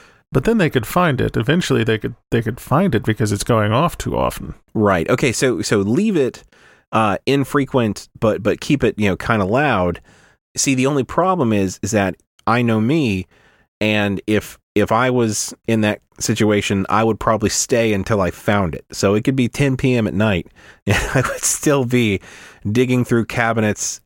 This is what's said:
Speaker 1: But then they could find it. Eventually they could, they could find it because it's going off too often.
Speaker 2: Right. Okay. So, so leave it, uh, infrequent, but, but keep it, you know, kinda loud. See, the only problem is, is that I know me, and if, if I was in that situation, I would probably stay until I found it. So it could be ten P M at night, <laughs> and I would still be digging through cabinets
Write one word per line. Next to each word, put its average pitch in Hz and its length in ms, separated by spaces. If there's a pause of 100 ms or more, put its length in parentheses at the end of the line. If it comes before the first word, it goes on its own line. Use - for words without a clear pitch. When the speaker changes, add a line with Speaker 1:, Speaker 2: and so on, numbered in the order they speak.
(320)
Speaker 1:
But 135 140
then 226 140
they 160 100
could 120 180
find 175 320
it. 110 160
Eventually 127 480
they 110 140
could, 117 180 (160)
they 156 100
could - 160
find 151 380
it - 80
because 107 300
it's 101 100
going 107 300
off 156 240
too - 200
often. - 360 (200)
Speaker 2:
Right. 98 360
Okay. 123 240
So, 117 280
so 110 180
leave 160 360
it, 127 300 (480)
uh, 107 320
infrequent, 131 840 (100)
but, 98 240
but 92 200
keep 143 200
it, 120 160
you 104 120
know, 90 80
kinda 107 260
loud. 98 560 (560)
See, - 180
the 127 140
only 139 160
problem 170 480
is, 98 320
is 101 80
that 98 240 (320)
I 117 140
know 113 180
me, 113 480 (540)
and 104 440
if, - 320 (160)
if 104 200
I 123 160
was 117 440 (140)
in 113 140
that 104 180 (200)
situation, 104 680
I 110 160
would 110 160
probably 107 300
stay 117 440
until 101 280
I 87 100
found 98 420
it. - 200
So 101 220
it 110 100
could 135 100
be 123 140
ten 139 260
P 127 200
M 113 120
at - 60
night, 101 340 (200)
<laughs> - 200
and 101 80 (180)
I 127 140
would - 160
still 143 400
be 117 380 (480)
digging 123 360
through 117 200
cabinets 110 800